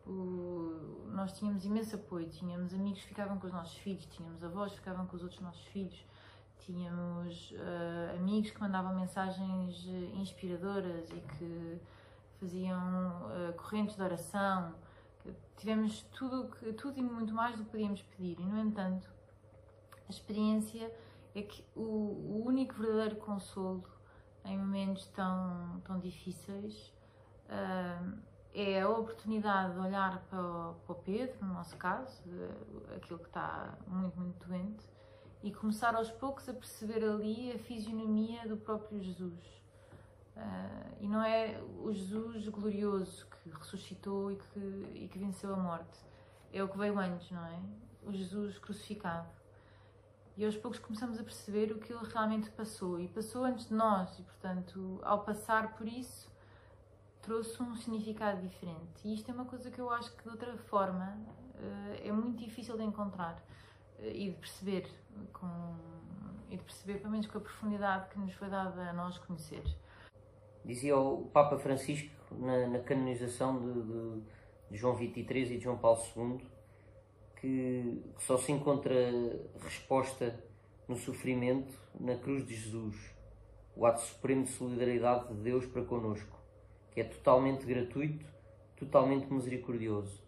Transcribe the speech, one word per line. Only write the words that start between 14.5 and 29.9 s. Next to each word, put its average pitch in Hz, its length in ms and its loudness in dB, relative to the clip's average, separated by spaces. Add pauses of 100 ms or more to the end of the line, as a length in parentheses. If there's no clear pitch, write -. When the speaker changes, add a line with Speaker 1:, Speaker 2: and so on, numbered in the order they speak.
Speaker 1:
Tivemos 214 460 2 (160)
tudo 254 280 -2
o - 40 -8
que, 220 220 -6
tudo 269 260 -4
e 262 40 0
muito 233 300 0
mais 226 240 2
do 214 80 -4
que 214 60 -10
podíamos 208 320 0
pedir 180 380 -4
e, 175 40 -2
no 202 140 2
entanto, 196 500 2 (1000)
a - 20 -14
experiência 214 840 2 (400)
é 208 100 -4
que - 220 -12 (120)
o, - 40 -6
o 214 640 0
único 262 300 4
verdadeiro 214 420 2
consolo 190 680 -2 (600)
em 196 140 -2
momentos 196 480 0
tão, 185 800 -2
tão 185 160 -2
difíceis, 196 920 -8 (560)
ah, 185 680 -2 (400)
é 196 280 2
a 196 80 6
oportunidade 208 840 2
de 180 80 -2
olhar 190 480 0